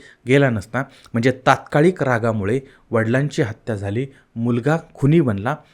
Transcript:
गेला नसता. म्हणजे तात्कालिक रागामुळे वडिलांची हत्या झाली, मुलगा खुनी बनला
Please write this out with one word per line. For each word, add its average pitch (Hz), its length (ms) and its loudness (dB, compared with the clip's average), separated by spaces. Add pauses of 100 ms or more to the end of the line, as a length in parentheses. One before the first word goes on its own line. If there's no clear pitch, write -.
(260)
गेला 135 240 4
नसता. 113 300 -4 (320)
म्हणजे 123 200 2 (140)
तात्कालिक 151 560 2
रागामुळे 113 580 -2 (300)
वडिलांची 123 520 0
हत्या 110 340 -6
झाली, 101 300 -6 (300)
मुलगा 120 400 0 (180)
खुनी 151 260 4
बनला 120 360 -2 (180)